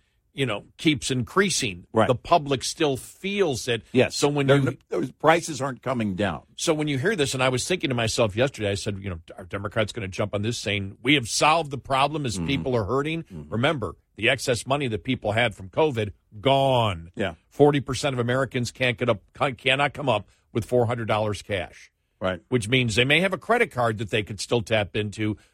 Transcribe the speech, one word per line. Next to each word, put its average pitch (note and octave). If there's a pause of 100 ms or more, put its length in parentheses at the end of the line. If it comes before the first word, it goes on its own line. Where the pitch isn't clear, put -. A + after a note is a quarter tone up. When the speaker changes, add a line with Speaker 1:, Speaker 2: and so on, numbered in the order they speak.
(340)
Speaker 1:
you C#3
know, G#2 (140)
keeps D3+
increasing. B2+
Speaker 2:
Right. A2
Speaker 1:
The B2+
public C#3+
still D3
feels F#3
it. A#2
Speaker 2:
Yes. B2
Speaker 1:
So C#3+
when C#3+
Speaker 2:
They're C#3
Speaker 1:
you C#3
Speaker 2:
n-, - (100)
those D3
prices D#3+
aren't C3+
coming A2+
down. F2 (120)
Speaker 1:
So -
when D3+
you C#3+
hear F#3
this, C#3
and C3
I C3
was B2+
thinking F3+
to C3
myself A2+
yesterday, A2+
I G2+
said, G2+
you G2
know, F2 (180)
"Are G2+
Democrats G2+
gonna F#2+
jump G2+
on G2+
this A#2
saying, G2+
'We C#3+
have B2
solved D#3
the C3+
problem C#3+
as G2+
Speaker 2:
Mm-hmm. E2+
Speaker 1:
people C#3
are G#2+
hurting'?" D3
Speaker 2:
Mm-hmm. D2+
Speaker 1:
Remember, A2+ (200)
the G#2+
excess B2+
money C#3
that G#2+
people A2
had A#2
from F#2+
covid, A#2 (260)
gone. A#2
Speaker 2:
Yeah. F#2+ (160)
Speaker 1:
Forty D3
percent C3+
of B2
Americans B2
can't B2
get A#2+
up, A2 (140)
ca-, C#3
cannot C3+
come D3+
up G#2+ (240)
with A2+
four B2
hundred A#2
dollars G#2+
cash. - (300)
Speaker 2:
Right. F#2
Speaker 1:
Which A2+
means B2
they A#2+
may D3
have F#3+
a F#3
credit A#3
card A#2
that G#2
they A2
could G2
still A#2+
tap G#2+
into, G#2+ (180)